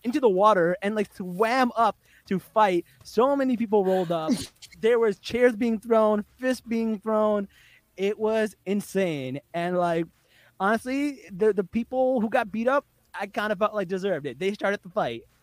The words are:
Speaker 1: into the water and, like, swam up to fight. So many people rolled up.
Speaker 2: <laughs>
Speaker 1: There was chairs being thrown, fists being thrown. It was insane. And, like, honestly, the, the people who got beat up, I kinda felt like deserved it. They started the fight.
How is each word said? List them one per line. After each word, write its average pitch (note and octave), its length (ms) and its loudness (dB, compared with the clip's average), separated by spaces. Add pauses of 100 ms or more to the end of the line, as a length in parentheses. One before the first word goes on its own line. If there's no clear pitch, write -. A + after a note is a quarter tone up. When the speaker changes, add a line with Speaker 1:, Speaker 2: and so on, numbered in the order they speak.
Speaker 1:
into B3 160 0
the B3 80 6
water F#3 520 4
and, G#3 140 -2
like, G#3 180 -4
swam A3 600 0
up A3 220 2 (300)
to F#3+ 120 -2
fight. F#3+ 460 2 (180)
So C4+ 320 2
many C4 220 0
people G#3 260 2
rolled F#3 280 0
up. D#3+ 200 -2
Speaker 2:
<laughs> - 480 -8
Speaker 1:
There A3+ 200 4
was A3 200 0
chairs B3 360 2
being A3 240 -2
thrown, G#3+ 440 2 (160)
fists B3+ 260 -2
being A3+ 340 -2
thrown. G#3+ 480 0 (500)
It G3 200 -4
was G#3+ 380 -2 (100)
insane. E3+ 720 -4 (140)
And, F3 240 -2
like, E3+ 280 0 (540)
honestly, B3+ 600 -2 (120)
the, G#3 220 2
the G3 100 -2
people B3+ 580 0
who A3 80 0
got A3+ 220 -2
beat A3+ 160 -2
up, C#4 180 0 (340)
I G3+ 80 -8
kinda G#3+ 300 -4
felt G#3+ 160 0
like G#3 160 -4
deserved F#3 360 -4
it. C3 140 -8
They F#3+ 140 -2
started G3+ 300 -2
the F#3+ 60 -16
fight. B2+ 340 -4 (200)